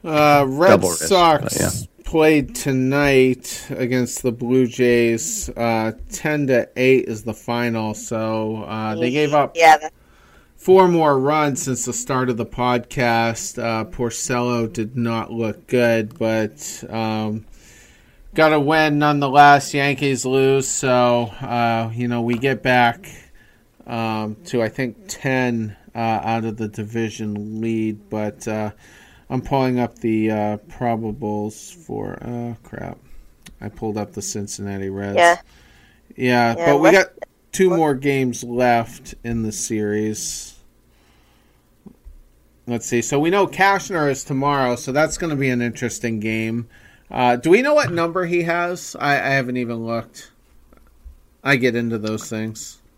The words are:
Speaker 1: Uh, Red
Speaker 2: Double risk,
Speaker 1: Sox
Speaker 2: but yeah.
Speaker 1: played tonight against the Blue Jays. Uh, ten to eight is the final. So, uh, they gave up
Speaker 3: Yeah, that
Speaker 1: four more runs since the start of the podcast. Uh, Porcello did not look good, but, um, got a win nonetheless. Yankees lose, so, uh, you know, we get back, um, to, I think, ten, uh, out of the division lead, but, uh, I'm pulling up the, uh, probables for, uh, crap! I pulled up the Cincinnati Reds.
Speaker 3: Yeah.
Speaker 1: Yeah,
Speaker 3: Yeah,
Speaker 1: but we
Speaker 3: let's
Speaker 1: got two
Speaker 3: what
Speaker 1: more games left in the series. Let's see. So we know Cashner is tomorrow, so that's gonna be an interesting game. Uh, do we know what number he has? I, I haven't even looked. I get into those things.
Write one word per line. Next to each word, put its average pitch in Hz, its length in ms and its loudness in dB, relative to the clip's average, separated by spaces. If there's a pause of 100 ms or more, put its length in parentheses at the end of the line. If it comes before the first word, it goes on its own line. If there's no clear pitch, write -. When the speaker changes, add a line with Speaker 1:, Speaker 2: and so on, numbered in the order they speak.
Speaker 1:
Uh, 151 420 4
Red 151 220 4
Speaker 2:
Double 190 200 6
risk, - 160 -4
Speaker 1:
Sox 170 380 4
Speaker 2:
but - 180 -4
yeah. - 80 2 (340)
Speaker 1:
played 156 520 2
tonight 131 1120 2
against 127 520 -2
the 123 120 -2
Blue 123 340 2
Jays. 117 840 0
Uh, 113 440 -2 (180)
ten 147 360 -2
to 135 280 2
eight 127 320 4
is 107 160 -8
the 110 100 -6
final. 113 600 -4
So, 110 680 -6
uh, 110 320 -6
they 123 160 -2
gave 147 220 0
up 147 220 0
Speaker 3:
Yeah, 160 220 8
that 156 160 -10 (640)
Speaker 1:
four 185 320 6
more 156 280 4
runs 147 440 0
since 123 240 -4
the 120 80 -6
start 127 360 -2
of 120 60 -2
the 113 100 -4
podcast. 120 1120 -2
Uh, 113 280 -4
Porcello 120 840 -4
did 117 260 -8
not 117 340 -4
look 113 360 -6
good, 117 520 0
but, 110 680 -4
um, 110 560 -4 (880)
got 156 180 6
a 151 80 2
win 151 400 2
nonetheless. 143 720 6
Yankees 139 520 0
lose, 135 420 2
so, 123 640 2 (100)
uh, 117 520 -2
you 120 160 -4
know, 120 120 -2
we 117 160 0
get 131 240 -2
back, 123 480 2 (800)
um, 110 480 -6 (120)
to, 120 140 -2
I 110 60 0
think, 123 300 -6 (100)
ten, 120 680 -4 (180)
uh, 117 40 -6
out 113 440 -2
of 110 140 -6
the 110 100 -4
division 107 920 -6
lead, 110 480 -4
but, 107 360 -6
uh, 107 260 -4 (580)
I'm 127 120 -4
pulling 131 380 0
up 120 180 -4
the, 110 320 0
uh, 104 280 -2 (120)
probables 110 1040 -6
for, 156 480 -10
uh, 120 340 -8 (120)
crap! - 300 -12 (600)
I 104 100 -10
pulled 107 280 -6
up 104 140 -6
the 104 100 -10
Cincinnati 98 680 -8
Reds. 101 280 -4
Speaker 3:
Yeah. 170 200 6 (800)
Speaker 1:
Yeah, 123 420 2
Speaker 3:
Yeah, - 80 -2
Speaker 1:
but 143 120 4
we 156 140 6
Speaker 3:
let's 190 180 6
Speaker 1:
got - 180 -18 (240)
two 185 200 4
Speaker 3:
what 185 60 2
Speaker 1:
more 151 180 2
games 131 480 -2
left 120 800 0
in 117 180 -4
the 107 100 -4
series. 107 1080 -4 (2000)
Let's 120 180 -6
see. 120 160 0
So 143 180 -2
we 160 100 2
know 196 180 2
Cashner 185 640 0
is 131 120 -6
tomorrow, 135 520 0
so 123 160 -10
that's 156 260 0
gonna 160 180 -4
be 135 140 0
an 123 120 0
interesting 117 580 -4
game. 113 480 -4 (420)
Uh, 123 260 2
do 123 140 -2
we 214 120 8
know 294 120 2
what 285 180 2
number 170 340 -2
he 175 180 0
has? 175 560 -4
I, 143 160 2
I 123 140 -2
haven't 127 280 -2
even 117 280 -6
looked. 113 460 -8 (1120)
I 139 120 4
get 120 200 0
into 117 220 -2
those 107 320 -6
things. 110 500 -8 (180)